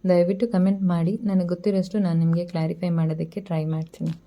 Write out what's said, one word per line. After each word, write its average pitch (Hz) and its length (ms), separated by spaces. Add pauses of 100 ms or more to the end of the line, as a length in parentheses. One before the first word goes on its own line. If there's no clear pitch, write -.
ದಯವಿಟ್ಟು 185 400
ಕಾಮೆಂಟ್ 190 340
ಮಾಡಿ. 175 420
ನನಗೆ 185 220
ಗೊತ್ತಿರೋಷ್ಟು 185 520
ನಾನು 170 200
ನಿಮ್ಗೆ 165 280
ಕ್ಲಾರಿಫೈ 165 420
ಮಾಡೋದಕ್ಕೆ 165 520
ಟ್ರೈ 165 240
ಮಾಡ್ತೀನಿ. 160 460 (160)